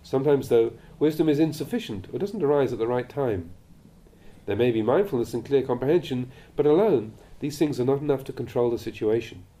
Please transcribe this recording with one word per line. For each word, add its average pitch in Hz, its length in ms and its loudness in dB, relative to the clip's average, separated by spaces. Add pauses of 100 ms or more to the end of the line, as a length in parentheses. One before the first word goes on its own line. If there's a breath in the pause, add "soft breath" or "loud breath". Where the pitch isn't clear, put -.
Sometimes, 135 480 0
though, 117 240 4 (260 loud breath)
wisdom 156 300 2
is 143 100 2
insufficient 151 720 -2
or 123 60 -6
doesn't 208 240 -4
arise 139 280 2
at 117 80 -6
the 113 80 0
right 123 220 -2
time. 110 400 -4 (960 soft breath)
There 101 100 -2
may 120 160 2
be 113 100 0
mindfulness 127 520 0
and 123 120 -6
clear 135 180 2
comprehension, 131 680 0 (240 loud breath)
but 143 100 0
alone, 147 480 4 (260 loud breath)
these 143 180 -6
things 147 220 0
are 123 60 0
not 139 160 0
enough 143 240 -2
to - 80 -10
control 120 360 -2
the 117 80 -2
situation. 110 680 -4 (160)